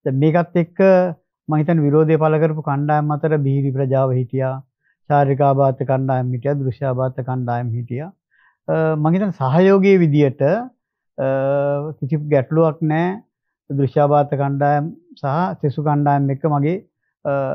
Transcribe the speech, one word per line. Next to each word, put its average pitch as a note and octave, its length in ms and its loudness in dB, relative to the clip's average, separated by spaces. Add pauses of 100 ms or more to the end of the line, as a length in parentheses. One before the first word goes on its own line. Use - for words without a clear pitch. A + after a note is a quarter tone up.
දැන් C3 160 -2
මේකත් D#3+ 400 2
එක්ක E3+ 220 -2 (720)
මං D#3 100 0
හිතන්නේ D#3 260 2
විරෝධය D#3 320 4
පළ D#3 220 2
කරපු D#3 240 -2
කණ්ඩායම් D3 480 -2
අතර D3+ 280 -2
බීරි C#3 340 0
ප්‍රජාව C3+ 400 0
හිටියා, C3 420 -4 (560)
ශාරීරික C#3 300 2
ආබාධිත C3+ 460 2
කණ්ඩායම් C3 440 -2
හිටියා, B2+ 240 -4
දෘශ්‍ය C3+ 300 -6
ආබාධිත B2+ 420 -4
කණ්ඩායම් B2 440 -6
හිටියා. A#2+ 400 -8 (580)
අ, D#3 60 -2 (180)
මං D#3 200 0
හිතන්නේ F#3+ 260 -2
සහයෝගයේ F#3+ 600 4
විදියට, D3 440 2
අ, F3 840 -4 (640)
කිසි C#3+ 320 -6
ගැටලුවක් D3+ 560 2
නෑ D#3+ 280 0 (640)
දෘශ්‍ය C#3 300 0
ආබාධිත C#3+ 380 2
කණ්ඩායම් C#3+ 460 0 (280)
සහ - 140 -10 (320)
සෙසු D3 240 -2
කණ්ඩායම් C#3+ 480 0
එක්ක C#3 160 -4
මගේ, D3 300 0 (480)
අ, C#3+ 80 -4 (220)